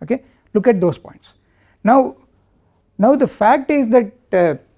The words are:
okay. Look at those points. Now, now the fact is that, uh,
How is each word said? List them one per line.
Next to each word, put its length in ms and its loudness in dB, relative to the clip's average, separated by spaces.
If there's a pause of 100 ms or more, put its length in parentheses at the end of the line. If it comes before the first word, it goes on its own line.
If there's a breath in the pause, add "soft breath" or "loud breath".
okay. 220 -6 (300 soft breath)
Look 140 0
at 140 0
those 160 -2
points. 360 -20 (500)
Now, 320 0 (800)
now 180 2
the 120 0
fact 420 0
is 200 -2
that, 220 0 (200)
uh, 240 0 (220)